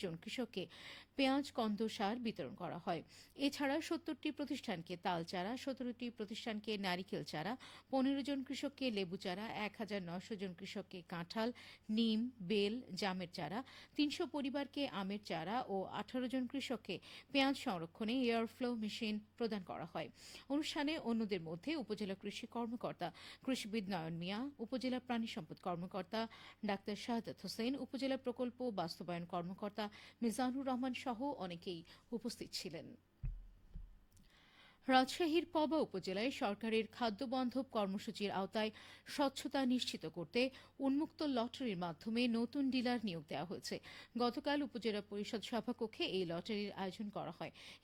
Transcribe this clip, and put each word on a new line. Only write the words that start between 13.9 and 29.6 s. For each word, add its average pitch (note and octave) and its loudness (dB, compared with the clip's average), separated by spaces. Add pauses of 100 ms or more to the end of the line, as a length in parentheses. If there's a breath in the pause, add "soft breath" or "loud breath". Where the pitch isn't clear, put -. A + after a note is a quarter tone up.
তিনশো D4 2 (120)
পরিবারকে C#4 0 (180)
আমের G3+ -2
চারা F3 0 (160)
ও - 2 (240)
আঠারো B3+ -2
জন C4 2
কৃষককে A#3 -2 (360 loud breath)
পেঁয়াজ C4+ 6 (100)
সংরক্ষণে G#3+ 0 (100)
এয়ারফ্লো A3+ 2 (140)
মেশিন G#3+ 0 (220)
প্রদান G#3+ 0
করা C3+ -6
হয়। D#3+ -2 (440 loud breath)
অনুষ্ঠানে D4+ 2 (160)
অন্যদের G#3+ 2
মধ্যে E3+ -2 (120)
উপজেলা G3 -2
কৃষি G3+ -6 (100)
কর্মকর্তা, A#3 -2 (380 loud breath)
কৃষিবিদ A3+ 0
নয়ন E3 0
মিয়া, G3 -2 (260)
উপজেলা B3+ 0
প্রাণী A3+ 2
সম্পদ D#3+ -6 (100)
কর্মকর্তা F3+ -2 (480 loud breath)
ডাক্তার G3+ 0
শাহাদাত A#3 -2
হোসেন, A3+ 0 (140)
উপজেলা C4+ 0
প্রকল্প B3 -2 (220)
বাস্তবায়ন E3+ -2
কর্মকর্তা F#3+ -2 (360 loud breath)